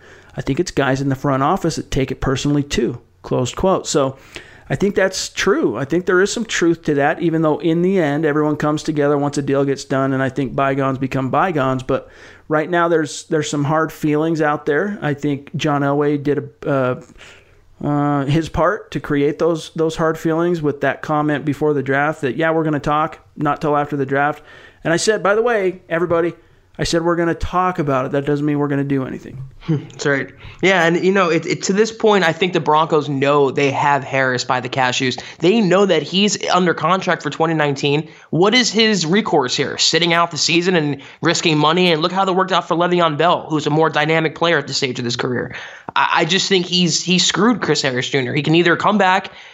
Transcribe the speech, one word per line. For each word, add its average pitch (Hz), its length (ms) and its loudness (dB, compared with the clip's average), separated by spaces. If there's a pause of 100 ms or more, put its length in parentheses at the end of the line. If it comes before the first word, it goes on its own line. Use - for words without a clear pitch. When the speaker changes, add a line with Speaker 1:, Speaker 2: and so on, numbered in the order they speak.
(360)
Speaker 1:
I 143 60 -10
think 139 200 -2
it's 180 100 -6
guys 135 300 0
in 139 80 -2
the 135 60 0
front 135 280 0
office 170 320 0
that - 160 -10
take 131 180 -2
it 123 120 -10
personally 143 420 0
too," 143 380 -4 (200)
closed 127 360 -4
quote. 185 280 0
So 135 320 0 (520)
I 139 60 -4
think 196 200 0
that's 190 320 -2
true. 196 480 0
I 127 80 -4
think 180 220 -2
there 185 160 4
is 202 100 2
some 233 140 -6
truth 170 380 0
to 156 100 0
that, 143 280 0
even 160 200 0
though 156 180 2
in 165 220 0
the 190 180 2
end, 151 240 0
everyone 151 320 2
comes 151 260 -2
together 147 360 0
once 143 200 -2
a 143 40 0
deal 139 240 0
gets 135 180 -2
done, 135 300 0
and 131 100 0
I 135 60 0
think 131 260 -4
bygones 139 420 0
become 131 320 -2
bygones. 135 540 0
But 127 240 -2 (400)
right 151 220 0
now, 170 180 2
there's, 160 380 0
there's 151 240 -2
some 143 160 0
hard 156 260 0
feelings 156 480 0
out 151 260 0
there. 180 360 0
I 147 120 -2
think 139 440 -6
John 143 240 0
Elway 143 420 0
did 139 140 0 (280)
a, - 40 -4
uh, 127 320 0 (840)
uh, 143 400 0
his 156 220 0
part 175 440 -2
to 151 100 -6
create 147 380 0
those, 160 360 -2
those 160 220 -2
hard 160 200 0
feelings 170 440 0
with 143 180 -2
that 139 220 -2
comment 151 420 -2
before 151 300 0
the 139 100 -2
draft 143 380 -2
that, 123 160 -2
"Yeah, 160 140 0
we're 160 120 0
gonna 151 160 0
talk, 151 400 -2 (160)
not 143 240 -2
till 147 160 0
after 143 220 -2
the 139 80 -2
draft." 143 360 -2 (440)
And 156 80 0
I 170 40 2
said, 214 240 0
"By 196 140 2
the 226 60 2
way, 196 480 0
everybody, 170 440 0 (460)
I 156 40 -4
said 165 200 0
we're 170 140 0
gonna 165 180 0
talk 180 440 -2
about 139 260 0
it. 139 80 -6
That 139 120 0
doesn't 147 200 0
mean 147 120 0
we're 143 120 0
gonna 143 140 0
do 139 220 -2
anything." - 380 -12 (180)
Speaker 2:
<laughs> - 80 -6
That's - 380 -4
right. 139 200 0 (360)
Yeah, 175 240 4
and, 165 180 2
you 185 60 4
know, 190 180 2
it, 165 160 0
it, - 180 -4
to 196 100 0
this 220 180 2
point, 208 320 2
I 160 100 4
think 185 200 -2
the 180 60 2
Broncos 151 480 2
know 139 440 2
they 139 180 0
have 143 340 2
Harris 131 400 -2
by 127 160 -2
the 120 100 -6
cashews. 127 520 0 (160)
They 208 240 2
know 190 240 4
that 165 160 2
he's 190 480 0
under 175 240 2
contract 180 480 -2
for 151 80 -6
twenty 160 240 0
nineteen. 147 560 0 (220)
What 190 240 2
is 220 160 0
his 208 340 2
recourse 165 500 0
here? 113 220 -4
Sitting 165 360 2
out 170 180 2
the 151 60 -10
season 175 380 2
and 147 240 0 (220)
risking 160 380 2
money? 170 320 4
And 156 100 0
look 175 100 0
how 190 140 0
that 190 80 0
worked 185 180 0
out 175 160 0
for 170 80 0
Le'Veon 175 420 2
Bell, 160 320 2
who's 151 180 -2
a - 20 0
more 160 220 2
dynamic 156 420 0
player 170 240 0
at 139 80 -2
this 135 120 -6
stage 127 200 -4
of 127 80 -4
his 120 100 -4
career. 123 380 -4 (420)
I, 135 160 2
I 170 140 2
just 180 240 0
think 185 160 2
he's, 180 380 0
he's 180 200 2
screwed 202 380 2
Chris 151 220 0
Harris 127 260 -2
Junior 127 240 -2
He 147 80 -2
can 156 140 2
either 170 200 4
come 208 220 2
back 190 340 2 (220)